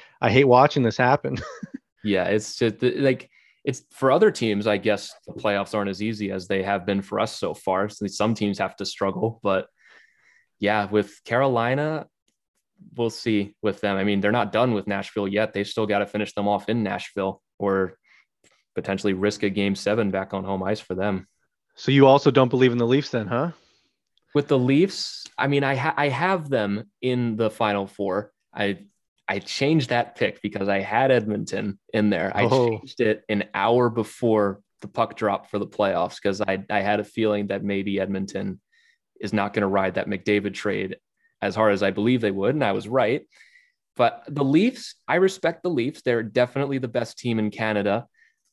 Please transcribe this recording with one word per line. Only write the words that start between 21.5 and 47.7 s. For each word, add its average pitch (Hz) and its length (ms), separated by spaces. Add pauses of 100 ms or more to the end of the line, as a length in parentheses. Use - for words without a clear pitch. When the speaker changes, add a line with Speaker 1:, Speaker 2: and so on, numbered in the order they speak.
Speaker 1:
So - 160
you 139 160
also 139 240
don't 127 200
believe 127 200
in 120 80
the 117 80
Leafs 139 240
then, 110 160
huh? 127 240 (800)
Speaker 2:
With 143 140
the 139 120
Leafs, 139 680 (100)
I 139 120
mean, 139 160
I 135 100
ha-, 131 220
I 143 140
have 160 380
them 104 400 (140)
in 123 320
the 110 160
Final 101 380
Four. 98 420 (240)
I, 101 300 (440)
I 98 120
changed 143 480
that - 260
pick - 260
because 101 280
I 98 100
had 110 320
Edmonton 104 720 (120)
in 104 180
there. 92 220
I 107 120
Speaker 1:
Oh. 120 340
Speaker 2:
changed - 220
it 107 280
an 104 260
hour 117 360
before 107 720 (220)
the 98 60
puck - 280
dropped 101 340
for 104 80
the 101 80
playoffs - 560
'cause 101 180
I, 98 300
I 104 100
had 104 200
a 104 40
feeling 104 440
that 98 160
maybe 98 340
Edmonton 98 640 (580)
is 104 140
not 104 200
gonna 104 140
ride 95 280
that 95 120
McDavid 101 480
trade 98 440 (440)
as 95 140
hard 107 160
as 98 100
I 98 80
believe 110 300
they 107 100
would, 98 240
and 151 80
I 107 80
was 101 160
right. 120 400 (720)
But - 320
the 143 160
Leafs, 180 500 (140)
I 147 80
respect 180 480
the 180 60
Leafs. 135 320
They're 117 200
definitely 127 560
the 127 80
best 117 320
team 113 220
in 107 100
Canada. 107 560 (460)